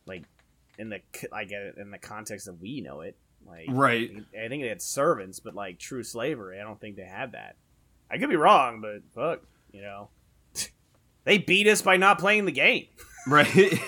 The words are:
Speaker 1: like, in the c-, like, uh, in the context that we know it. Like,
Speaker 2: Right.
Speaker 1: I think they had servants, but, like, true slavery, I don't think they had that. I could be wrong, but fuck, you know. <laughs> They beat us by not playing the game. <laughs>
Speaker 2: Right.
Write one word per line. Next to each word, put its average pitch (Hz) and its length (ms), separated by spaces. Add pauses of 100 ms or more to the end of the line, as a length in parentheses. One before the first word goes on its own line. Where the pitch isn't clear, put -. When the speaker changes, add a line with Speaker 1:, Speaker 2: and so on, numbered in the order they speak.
Speaker 1:
like, 95 180 (560)
in 110 80
the 101 140 (120)
c-, - 160
like, 101 220
uh, 101 300
in 101 100
the 98 60
context 107 480
that 87 160
we 123 180
know 73 220
it. 87 160 (280)
Like, 85 220
Speaker 2:
Right. 123 420 (240)
Speaker 1:
I 110 140
think 139 160
they 117 60
had 95 120
servants, 131 600
but, 107 120
like, 92 260
true 127 220
slavery, 113 600
I - 20
don't 107 160
think 107 160
they 95 80
had 101 300
that. 52 240 (520)
I 123 100
could 269 100
be 175 80
wrong, 147 420
but 104 220 (120)
fuck, 147 280 (320)
you 98 80
know. 101 300 (440)
<laughs> - 140 (560)
They 202 140
beat 196 280
us 214 140
by 190 160
not 196 220
playing 202 260
the 165 80
game. 170 320 (220)
<laughs> - 200
Speaker 2:
Right. 147 460 (140)